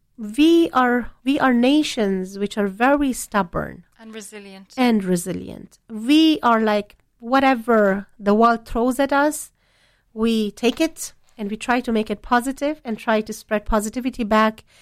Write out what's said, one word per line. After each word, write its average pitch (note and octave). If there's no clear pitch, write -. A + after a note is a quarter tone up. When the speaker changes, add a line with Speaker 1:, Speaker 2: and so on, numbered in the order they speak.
Speaker 1:
we D4+
are, B3
we C4+
are C4
nations A3
which G3+
are G3+
very B3+
stubborn. F3
Speaker 2:
And A3
resilient. G3+
Speaker 1:
And A#3
resilient. F3+
We D4
are A#3
like, G#3
whatever A#3
the G3+
world A3+
throws B3
at C#4
us, D4
we A3
take B3
it -
and G#3
we G#3+
try B3
to B3
make G#3+
it G3+
positive C4+
and A3
try A3
to A3
spread G#3+
positivity A#3
back. A3